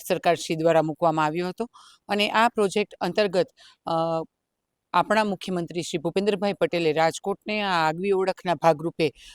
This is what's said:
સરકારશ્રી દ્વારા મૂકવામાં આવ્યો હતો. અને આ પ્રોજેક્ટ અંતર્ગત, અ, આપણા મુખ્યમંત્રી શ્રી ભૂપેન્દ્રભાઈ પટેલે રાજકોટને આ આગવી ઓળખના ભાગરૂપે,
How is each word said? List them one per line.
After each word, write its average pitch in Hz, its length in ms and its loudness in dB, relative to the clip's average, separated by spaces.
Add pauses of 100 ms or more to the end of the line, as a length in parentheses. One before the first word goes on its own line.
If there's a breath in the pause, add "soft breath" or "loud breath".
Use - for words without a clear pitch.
સરકારશ્રી 170 480 0
દ્વારા 160 260 4
મૂકવામાં 156 420 0
આવ્યો 170 240 -2
હતો. 226 200 -8 (400 soft breath)
અને 202 220 0
આ 226 180 4
પ્રોજેક્ટ 208 460 -2
અંતર્ગત, 185 540 0 (380 soft breath)
અ, 170 60 -4 (1000)
આપણા 208 320 2
મુખ્યમંત્રી 175 580 -4
શ્રી 170 160 -6
ભૂપેન્દ્રભાઈ 196 540 -2
પટેલે 170 400 0
રાજકોટને 196 680 -2
આ 180 280 0
આગવી 180 240 -2
ઓળખના 185 420 0
ભાગરૂપે, 160 580 0 (220 soft breath)